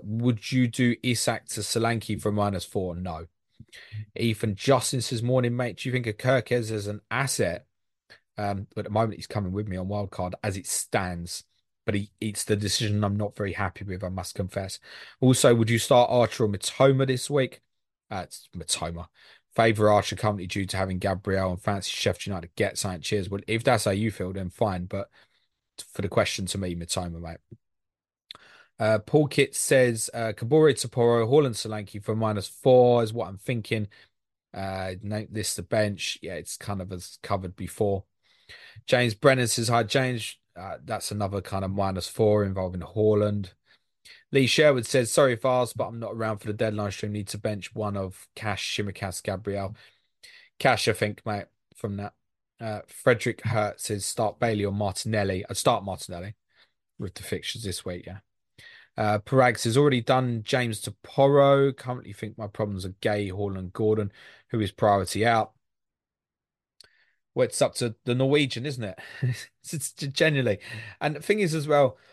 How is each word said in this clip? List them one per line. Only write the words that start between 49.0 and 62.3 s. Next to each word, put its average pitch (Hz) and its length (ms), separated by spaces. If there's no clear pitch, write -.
Gabriel." 98 520
Cash, 123 280
I 117 60
think, 104 320
mate, 104 220
from 101 220
that. 101 160
Uh, 107 260
Frederick - 540
Hurt 107 400
says, 101 240
"Start - 340
Bailey 107 280
or 98 60
Martinelli." 101 760
I'd 104 80
start 117 260
Martinelli 92 520
with 92 160
the - 80
fixtures - 400
this 95 200
week, 90 240
yeah. 95 120
Uh, 107 200
Parag 123 400
says, 117 180
"Already 135 240
done 123 420
James 120 400
to 104 100
Porro. 139 680
Currently 123 440
think 107 240